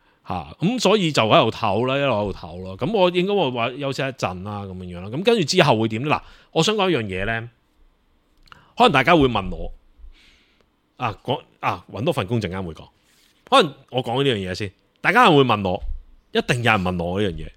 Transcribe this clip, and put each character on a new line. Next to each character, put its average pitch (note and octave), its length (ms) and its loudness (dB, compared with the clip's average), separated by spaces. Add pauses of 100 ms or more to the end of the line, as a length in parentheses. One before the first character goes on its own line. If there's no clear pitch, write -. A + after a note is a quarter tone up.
(280)
吓， E2+ 400 -8
噉 B3 120 -2
所 G3+ 180 2
以 F3 140 0
就 C3 120 2
喺 A#2 260 4
度 - 80 -4
唞 A2 300 0
啦， C3+ 100 -2
一 C#3 40 -2
路 C#3 120 0
喺 G#2 200 -2
度 - 40 -16
唞 F2 260 -14
咯。 F#2+ 140 -14
噉 D3 140 -4
我 F#3 200 4
應 F3+ 160 0
該 G#3 60 -2
會 E3+ 180 0
話 A#2+ 180 -2 (100)
休 C#3 140 -4
息 C3+ 80 -6
一 C3+ 40 -4
陣 F#2+ 380 -6
啦， G#2 200 -10
噉 F#2+ 100 -10
樣 F2+ 240 -12
樣 F2 60 -12
啦。 G2 40 -12
噉 C3+ 160 -6
跟 A#3 140 4
住 F3+ 80 2
之 F3 180 2
後 B2+ 160 4
會 A2+ 80 2
點 A2 160 -6
呢？ D3+ 60 -4
嗱， A#2+ 120 -2 (300)
我 D#3+ 120 0
想 G#3+ 120 0
講 F#3+ 140 0
一 E3 80 2
樣 A#2+ 60 -4
嘢 F#2+ 220 -6
呢， A2+ 240 -6 (1300)
可 A#3 80 4
能 A3+ 60 6
大 C3 120 4
家 F3 120 4
會 D3+ 120 6
問 G2+ 220 -2
我， E2+ 220 -10 (1300)
啊， A2+ 260 -6
講， C3 180 -2 (180)
啊， G2+ 320 -4
搵 G2+ 120 -8
多 D#3+ 100 0
份 A2 140 -2
工 A#2+ 120 -2
陣 G2 100 -4
間 F#2+ 140 -6
會 E2 100 -10
講。 - 140 -20 (640)
可 B3+ 140 6
能 C#3+ 100 -6 (160)
我 B2 140 -2
講 B2 200 0
呢 C#3 60 2
樣 A#2 60 2
嘢 F#2 200 -4
先， G2 160 -6 (300)
大 D#3+ 100 0
家 A#3 180 6
會 D3+ 140 8
問 G#2+ 240 0
我， F#2 140 -4 (500)
一 - 100 -2
定 C3+ 220 -2
有 A#2 80 4
人 G#2 100 4
問 F2+ 220 -2
我 F2+ 180 -2
呢 G2+ 80 0
樣 E2 40 -6
嘢， D#2 240 -12